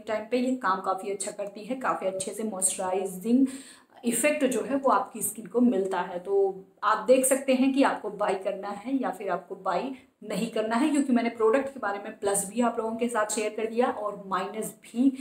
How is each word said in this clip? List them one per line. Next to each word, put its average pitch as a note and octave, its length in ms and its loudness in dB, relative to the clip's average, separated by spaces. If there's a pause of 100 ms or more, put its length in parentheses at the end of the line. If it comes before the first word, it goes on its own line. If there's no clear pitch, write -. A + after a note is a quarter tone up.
टाइम G#3+ 240 -2
पे B3 60 2
ये C4 180 0
काम F#3+ 260 0
काफ़ी F#3+ 300 -2
अच्छा G3+ 200 -6
करती G3+ 320 -10
है, A3 120 -6
काफ़ी G#3 320 -2
अच्छे F#3 260 -4
से A3+ 100 -8
मॉइस्चराइजिंग G3 1040 0 (580)
इफेक्ट D4 400 2
जो A3 160 2
है C#4 140 -2
वो C4+ 140 2
आपकी G3+ 320 0
स्किन - 240 -6
को A#3 160 0
मिलता F#3+ 400 2
है। F3+ 180 -6
तो G3 460 2 (180)
आप G#3+ 240 2
देख C4 180 8
सकते C4 280 2
हैं C4 200 4
कि C4+ 100 6
आपको G#3 260 2
बाय G3 340 0
करना G3 260 -4
है G#3 320 -6
या F#3+ 100 -2
फिर G3 180 -6
आपको F3 260 -4
बाय F#3 360 -2 (320)
नहीं G#3 280 -2
करना A3+ 240 0
है, D4 140 4
क्योंकि C#4 240 2
मैंने A#3 180 4
प्रोडक्ट A3+ 420 2
के B3 60 -14
बारे G3+ 200 -4
में G#3 200 -12
प्लस G3+ 300 0
भी A#3 120 -2
आप A#3 180 0
लोगों A3+ 160 -2
के A#3+ 140 -2
साथ G#3+ 260 -2
शेयर G#3+ 200 -2
कर A3 140 -4
दिया A#3 180 2
और G3+ 400 -6
माइनस G3+ 560 -6
भी, B3+ 380 2